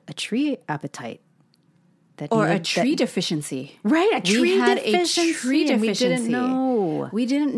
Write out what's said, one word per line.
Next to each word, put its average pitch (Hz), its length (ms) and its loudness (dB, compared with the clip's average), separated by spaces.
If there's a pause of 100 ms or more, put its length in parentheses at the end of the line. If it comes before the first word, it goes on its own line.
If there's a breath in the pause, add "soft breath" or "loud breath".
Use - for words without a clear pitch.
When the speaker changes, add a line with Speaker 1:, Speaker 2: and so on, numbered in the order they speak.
Speaker 1:
a 151 60 -12
tree 269 440 -4 (100)
appetite." 143 540 -10 (960)
That 147 140 -6
Speaker 2:
Or - 160 4
a 185 60 2
Speaker 1:
needed, 180 120 -2
Speaker 2:
tree 208 300 0
Speaker 1:
that - 100 -4
Speaker 2:
deficiency. 147 800 -6
Speaker 1:
Right, 320 280 2
a 240 140 0
Speaker 2:
We 185 140 2
Speaker 1:
tree 359 180 4
Speaker 2:
had 247 220 4
a - 120 -2
Speaker 1:
deficiency, 339 420 2
Speaker 2:
tree 294 360 0
Speaker 1:
and 226 120 2
we 214 120 0
didn't 247 320 0
Speaker 2:
deficiency. 233 60 0
Speaker 1:
know. 247 800 0
Speaker 2:
We 233 140 0
didn't 277 300 0